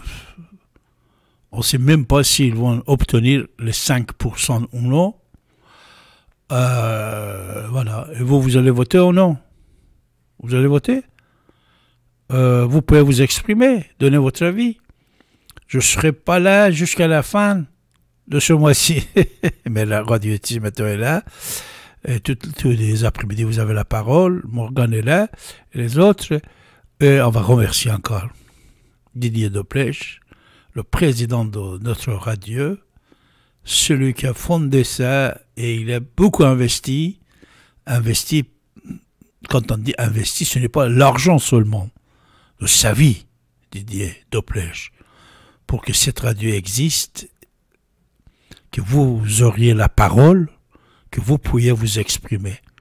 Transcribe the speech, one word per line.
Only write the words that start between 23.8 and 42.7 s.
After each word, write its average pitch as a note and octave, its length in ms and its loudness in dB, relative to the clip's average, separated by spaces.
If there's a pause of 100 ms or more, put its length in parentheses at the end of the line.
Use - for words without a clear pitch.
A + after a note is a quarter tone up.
parole. E3+ 600 0
Morgane A#2 460 -2
est A2 100 -2
là. E3+ 260 0 (440)
Et - 60 -10
les A#2 200 -4
autres. F3 420 2 (600)
Et C#3 200 6
on A#2+ 100 2
va A2 120 0
remercier A2 500 2
encore G#2 360 -6 (880)
Didier A2+ 360 -2
Doplèche, A#2 680 -6 (540)
le A2 100 -10
président A#2+ 600 -2
de G2 340 -8
notre A2+ 340 -6
radio, A2+ 640 -6 (840)
celui C3+ 520 0
qui - 120 -8
a B2 80 -4
fondé C#3+ 480 0
ça, C3 580 -2 (160)
et A#2 200 -4
il A2+ 160 -6
a A#2+ 80 -4
beaucoup F3 420 2
investi. C3+ 800 0 (680)
Investi, B2 600 -2 (1040)
quand A#2+ 220 -2
on A2 80 -4
dit A2+ 180 -6
investi, A2 480 -4
ce - 140 -2
n'est B2+ 100 0
pas C3 200 0
l'argent C3+ 500 4
seulement, G#2+ 500 0 (720)
de F#2+ 60 -8
sa - 260 2